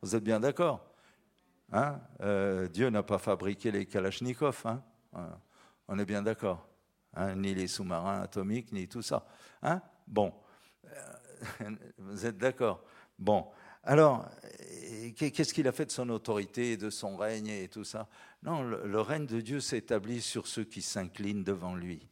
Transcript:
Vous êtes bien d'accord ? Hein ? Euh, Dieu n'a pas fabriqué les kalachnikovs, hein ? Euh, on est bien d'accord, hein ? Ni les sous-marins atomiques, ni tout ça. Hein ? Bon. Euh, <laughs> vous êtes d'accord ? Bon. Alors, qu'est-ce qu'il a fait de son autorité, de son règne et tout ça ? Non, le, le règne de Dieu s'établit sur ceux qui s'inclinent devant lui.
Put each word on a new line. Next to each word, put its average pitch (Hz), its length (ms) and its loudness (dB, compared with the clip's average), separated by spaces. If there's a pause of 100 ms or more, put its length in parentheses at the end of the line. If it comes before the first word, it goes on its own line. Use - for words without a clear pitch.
Vous 98 120 -4
êtes 113 80 4
bien 110 180 4
d'accord ? 139 440 2 (880)
Hein ? 139 260 2 (220)
Euh, 98 480 2
Dieu 107 220 2
n'a 104 120 2
pas 101 160 2
fabriqué 98 520 0
les 101 160 0
kalachnikovs, 120 800 0
hein ? 120 160 -2 (340)
Euh, 87 100 -8 (640)
on 101 100 -2
est 101 60 2
bien 101 160 0
d'accord, 104 480 0 (460)
hein ? 95 200 -2
Ni 98 200 0
les 95 120 0
sous-marins 92 540 -2
atomiques, 104 520 -4
ni 92 160 -6
tout 117 140 -8
ça. - 240 -2 (360)
Hein ? 175 180 2 (260)
Bon. 104 280 2 (520)
Euh, - 40 -20 (680)
<laughs> 107 100 -6 (280)
vous 98 280 -6
êtes 113 100 0
d'accord ? 117 480 2 (340)
Bon. 95 280 6 (380)
Alors, 143 440 8 (880)
qu'est-ce 151 380 0
qu'il 151 120 4
a 127 60 4
fait 156 140 -2
de - 40 -8
son 123 200 -2
autorité, 110 680 0
de 104 140 -4
son 98 260 -6
règne 107 320 -2
et 98 200 -6
tout 107 160 -10
ça ? 110 220 -8 (360)
Non, 165 200 -2
le, 117 240 -4
le 104 140 2
règne 147 240 0
de 117 160 -2
Dieu 123 200 -4
s'établit 117 600 0
sur - 260 -4
ceux - 180 -4
qui 98 180 -10
s'inclinent 101 600 -4
devant 90 320 -2
lui. 87 380 -8